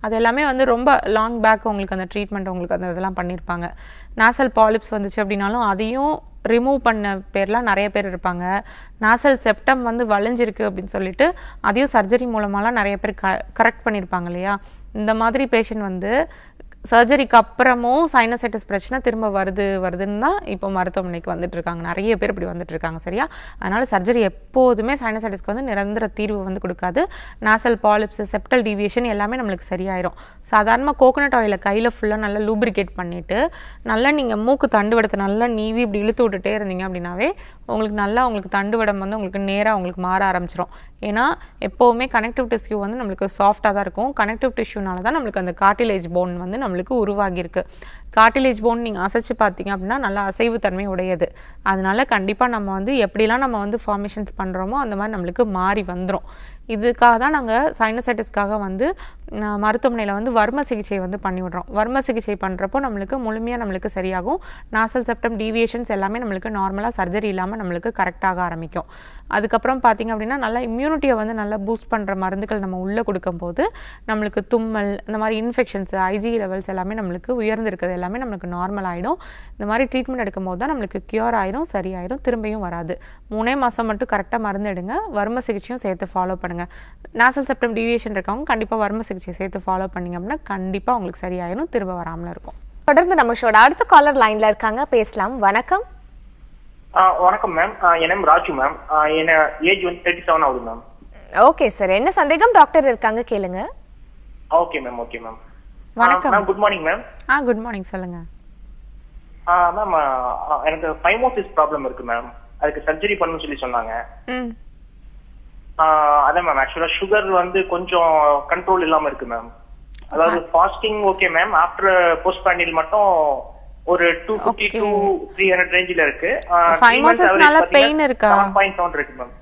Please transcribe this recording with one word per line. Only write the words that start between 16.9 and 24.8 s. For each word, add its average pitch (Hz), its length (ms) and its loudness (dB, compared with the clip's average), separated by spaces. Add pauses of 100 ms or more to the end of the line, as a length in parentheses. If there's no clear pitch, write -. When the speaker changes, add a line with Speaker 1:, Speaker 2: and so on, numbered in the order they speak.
Speaker 1:
சர்ஜரிக்கு 240 480 8
அப்புறமும் 247 640 2 (100)
சைனசைட்டிஸ் 233 540 0
பிரச்சனை 202 340 -4
திரும்ப 214 420 0
வருது, 196 380 -2
வருதுன்னு 190 380 -4
தான் 349 260 0
இப்போ 196 240 -6
மருத்துவமனைக்கு 180 640 -4
வந்துட்டு 175 180 -6
இருக்காங்க. 170 360 -6
நிறைய 196 300 0
பேர் 208 120 -2
இப்படி 180 180 -4
வந்துட்டு 170 220 -8
இருக்காங்க. 160 300 -6
சரியா? 208 280 -4 (320)
அதனால 208 320 -2
சர்ஜரி 214 280 2
எப்போதுமே 233 760 2